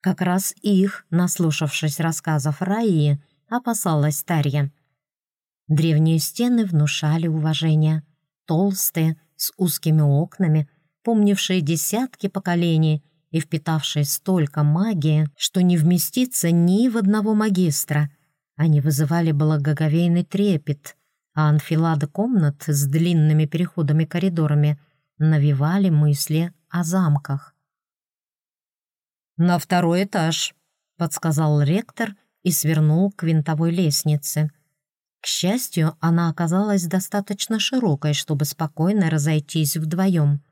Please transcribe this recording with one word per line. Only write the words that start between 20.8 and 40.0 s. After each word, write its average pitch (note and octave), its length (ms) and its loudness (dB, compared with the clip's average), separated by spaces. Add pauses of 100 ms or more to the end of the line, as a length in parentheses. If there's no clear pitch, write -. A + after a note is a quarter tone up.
а D#3 160 2
анфилады D#3 580 0
комнат F#3+ 600 -2
с C#3+ 180 0
длинными D#3 600 2
переходами D#3+ 600 -2
коридорами D#3 720 0 (380)
навевали D#3 720 2
мысли D3+ 640 0 (160)
о F3 140 -2
замках. D3+ 720 -2 (1800)
«На F3 200 2
второй F3 460 0
этаж», E3 500 -4 (440)
подсказал D#3 680 0
ректор G3+ 520 -2 (280)
и F3+ 80 0
свернул D#3 600 2
к - 120 -12
винтовой D#3+ 480 0
лестнице. D3+ 800 -2 (720)
К - 40 -20
счастью, F3 760 -2
она E3+ 300 2
оказалась F3+ 560 0
достаточно G3+ 760 -4
широкой, D#3 540 0
чтобы D3 320 -2
спокойно E3 640 -2
разойтись D#3 680 -2
вдвоём. D#3+ 760 0